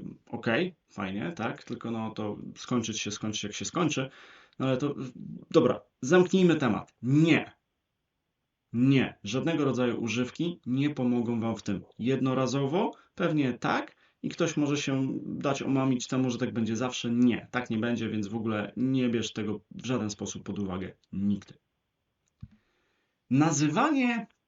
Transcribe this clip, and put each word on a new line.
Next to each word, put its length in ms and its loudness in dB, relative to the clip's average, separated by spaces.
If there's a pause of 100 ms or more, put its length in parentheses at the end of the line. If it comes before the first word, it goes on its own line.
(280)
Okej, 480 -2 (140)
fajnie, 460 -6
tak? 280 -6
Tylko 280 -8
no 200 -4
to 260 -6 (180)
skończyć 440 -2
się 120 -6
skończy, 360 -6
jak 80 -10
się 100 -6
skończy. 440 -2 (500)
No 80 -2
ale 100 2
to, 180 -2 (560)
dobra, 300 4 (200)
zamknijmy 540 6
temat. 460 0
Nie. 500 4 (1200)
Nie. 500 4
Żadnego 420 0
rodzaju 360 0
używki 640 -2
nie 240 0
pomogą 500 0
wam 160 -2
w 80 -10
tym. 200 -2 (160)
Jednorazowo, 920 0 (240)
pewnie 380 2
tak, 420 -2 (280)
i 60 -2
ktoś 280 -2
może 200 2
się 360 -2 (120)
dać 360 -4
omamić 460 0
temu, 220 0
że 80 -2
tak 160 -2
będzie 220 0
zawsze. 360 -4
Nie, 400 4
tak 180 -2
nie 80 0
będzie, 320 0
więc 180 -2
w 80 -6
ogóle 420 -2
nie 320 2
bierz 240 -2
tego 260 -4 (120)
w 140 -12
żaden 240 -2
sposób 340 -8
pod 160 -6
uwagę. 340 -6 (200)
Nigdy. 400 0 (1800)
Nazywanie 1000 2 (200)